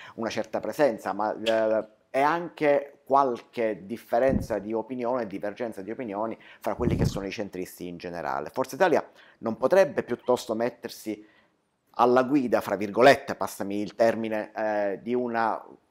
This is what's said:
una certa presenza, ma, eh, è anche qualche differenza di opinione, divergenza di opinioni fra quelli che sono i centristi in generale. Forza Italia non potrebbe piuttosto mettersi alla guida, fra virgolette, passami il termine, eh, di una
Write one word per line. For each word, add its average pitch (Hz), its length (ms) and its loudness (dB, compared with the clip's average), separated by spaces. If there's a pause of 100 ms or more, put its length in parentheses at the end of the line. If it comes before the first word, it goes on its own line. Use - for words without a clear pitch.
(140)
una 113 160 -6
certa 107 300 -4
presenza, 110 520 0
ma, 104 300 -2
eh, 110 420 2 (260)
è 131 100 0
anche 151 840 0
qualche 120 800 0
differenza 117 720 0
di 104 140 -6
opinione, 120 540 -4
divergenza 101 560 -8
di 95 80 -10
opinioni 110 460 -6 (240)
fra 104 140 -4
quelli 120 220 0
che - 80 2
sono 98 220 -2
i 95 40 -6
centristi 90 580 -8
in 87 100 -12
generale. 80 520 -6
Forza 131 260 -4
Italia 151 280 4 (340)
non 113 180 -4
potrebbe 131 460 4
piuttosto 120 520 -2
mettersi 113 720 -6 (720)
alla 123 240 6
guida, 123 380 2
fra 101 160 -2
virgolette, 107 580 4
passami 98 460 -6
il 104 140 -8
termine, 110 600 0
eh, 104 480 -2
di 120 120 -2
una 117 480 0 (280)